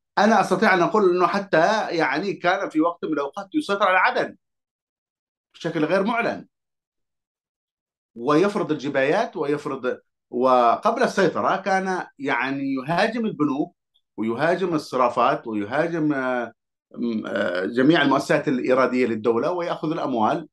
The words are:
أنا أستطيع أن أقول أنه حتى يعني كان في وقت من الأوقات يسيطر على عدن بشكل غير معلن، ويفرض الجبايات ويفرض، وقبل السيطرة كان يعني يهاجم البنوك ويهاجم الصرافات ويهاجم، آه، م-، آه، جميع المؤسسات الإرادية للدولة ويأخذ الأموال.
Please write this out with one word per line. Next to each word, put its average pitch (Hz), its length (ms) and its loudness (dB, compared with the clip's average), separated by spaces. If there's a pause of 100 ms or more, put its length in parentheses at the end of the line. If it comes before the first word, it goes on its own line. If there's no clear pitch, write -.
(180)
أنا 208 220 4
أستطيع 185 340 2
أن 175 80 4
أقول 180 340 2
أنه 180 100 2
حتى 185 680 0
يعني 160 360 0
كان 180 380 -2
في 156 100 0
وقت 170 240 0
من 160 80 -4
الأوقات 147 420 -6
يسيطر 196 320 0
على 185 120 4
عدن 175 380 0 (1160)
بشكل 160 300 -4
غير 185 200 0
معلن، 208 440 -4 (1700)
ويفرض 156 580 0
الجبايات 143 640 0
ويفرض، 143 600 -4 (320)
وقبل 127 720 4
السيطرة 160 540 0
كان 190 500 -2 (120)
يعني 135 560 -4
يهاجم 196 520 -2
البنوك 147 500 -2 (400)
ويهاجم 160 580 -2
الصرافات 127 720 0
ويهاجم، 147 640 -2
آه، 127 400 -4 (420)
م-، 117 320 -4
آه، 95 400 -2
جميع 131 360 4
المؤسسات 139 460 2
الإرادية 127 580 2
للدولة 117 460 0
ويأخذ 170 400 -4
الأموال. 135 600 -2